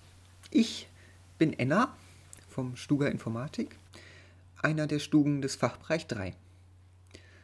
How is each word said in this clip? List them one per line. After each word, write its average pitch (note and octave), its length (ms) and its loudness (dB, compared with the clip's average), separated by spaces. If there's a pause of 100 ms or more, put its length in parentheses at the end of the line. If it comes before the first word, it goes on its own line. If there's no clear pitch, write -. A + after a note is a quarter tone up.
(520)
ich - 360 2 (500)
bin D#3 200 4
Enna E3 360 2 (540)
vom B2+ 300 -6
Stuga C#3+ 300 0
Informatik, - 680 -6 (880)
einer D3+ 260 0
der D3 120 -2
Stugen D3 420 4
des C3+ 160 -4
Fachbereich - 500 -2
drei. F#2+ 260 -4 (1120)